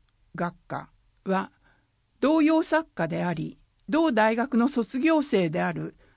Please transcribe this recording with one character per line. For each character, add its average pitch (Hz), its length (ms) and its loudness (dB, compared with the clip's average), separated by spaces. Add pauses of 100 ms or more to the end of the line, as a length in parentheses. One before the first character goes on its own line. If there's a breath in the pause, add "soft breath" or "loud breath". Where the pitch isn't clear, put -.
(360)
学 175 200 -6 (120)
科 139 240 -12 (340)
は 190 260 -4 (680)
童 311 220 4
謡 320 220 4
作 320 300 -2
家 165 140 -4
で 170 160 -4
あ 175 100 -2
り、 156 260 -10 (280)
同 311 240 2
大 220 240 2
学 233 220 -2
の 240 100 4
卒 254 320 -4
業 311 240 2
生 190 260 0
で 175 140 -4
あ 180 80 -4
る 160 240 -10 (220)